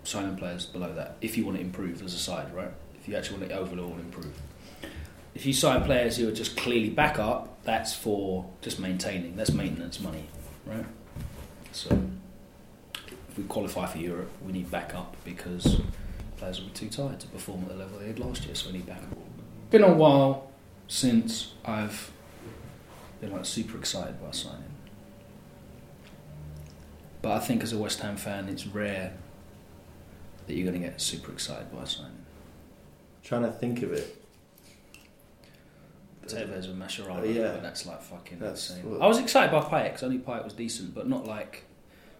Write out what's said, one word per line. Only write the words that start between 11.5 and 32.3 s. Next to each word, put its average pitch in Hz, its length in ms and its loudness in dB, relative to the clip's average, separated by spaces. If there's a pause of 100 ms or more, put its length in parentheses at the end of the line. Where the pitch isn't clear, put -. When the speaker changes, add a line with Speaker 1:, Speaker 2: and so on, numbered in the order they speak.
Speaker 1:
So - 160 -6 (1400)
if - 80 -10
we 101 60 -4
qualify 92 420 -2
for 82 140 -4
Europe, 87 320 -4 (120)
we 92 80 -6
need 90 200 -2
backup 90 520 -6
because 90 560 2 (580)
players 92 220 -6
will 92 100 -10
be - 40 -14
too 107 160 -6
tired 139 300 -4
to - 80 -12
perform 92 360 -8
at 92 60 -6
the 92 60 -8
level 95 240 -10
they 104 80 -8
did 110 120 -6
last - 260 -4
year, - 100 -8
so - 120 -4
we 92 100 -6
need 87 100 -6
backup. 90 220 -10 (600)
Been 214 140 12
a 185 100 12
while 139 580 10 (360)
since - 680 4 (120)
I've 107 460 -2 (1080)
been, 101 140 -6
like, 92 120 -4
super - 320 -2
excited - 440 -4
by 78 80 -8
a 73 40 -10
signing. 71 280 -6 (2500)
But 110 100 2
I 107 80 4
think 113 240 2
as 113 100 -2
a 110 40 0
West 104 240 0
Ham 104 160 -4
fan, 98 320 -4
it's 95 180 -6
rare 98 460 -2 (1300)
that 76 60 -6
you're 90 120 0
gonna 90 180 0
get - 180 -6
super - 300 -4
excited - 440 -8
by 60 80 -8
a - 40 -10
signing. - 360 -8 (1000)